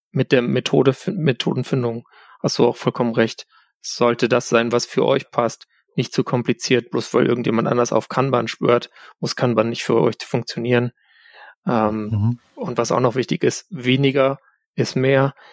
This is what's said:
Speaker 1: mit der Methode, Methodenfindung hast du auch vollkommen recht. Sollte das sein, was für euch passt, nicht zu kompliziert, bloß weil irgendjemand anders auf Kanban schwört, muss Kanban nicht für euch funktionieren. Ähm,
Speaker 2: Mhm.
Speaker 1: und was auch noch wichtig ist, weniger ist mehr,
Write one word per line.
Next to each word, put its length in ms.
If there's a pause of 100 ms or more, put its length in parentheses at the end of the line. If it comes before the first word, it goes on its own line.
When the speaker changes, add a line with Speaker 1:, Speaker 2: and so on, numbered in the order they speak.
(120)
Speaker 1:
mit 200
der 100
Methode, 540 (120)
Methodenfindung 1000 (340)
hast 180
du 80
auch 100
vollkommen 360
recht. 340 (340)
Sollte 480
das 200
sein, 220
was 160
für 180
euch 260
passt, 360 (280)
nicht 180
zu 100
kompliziert, 680
bloß 220
weil 140
irgendjemand 400
anders 260
auf 160
Kanban 380
schwört, 420 (300)
muss 160
Kanban 340
nicht 140
für 180
euch 240
funktionieren. 680 (760)
Ähm, 440
Speaker 2:
Mhm. 280 (160)
Speaker 1:
und 220
was 140
auch 80
noch 160
wichtig 280
ist, 260
weniger 680 (360)
ist 200
mehr, 380 (200)